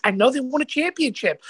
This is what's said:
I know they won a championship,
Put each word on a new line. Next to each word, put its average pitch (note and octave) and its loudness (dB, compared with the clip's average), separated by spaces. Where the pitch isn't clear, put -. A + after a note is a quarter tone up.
I G#3 2
know G3 4
they C#4 0
won C4 -2
a D4+ -2
championship, D4 -2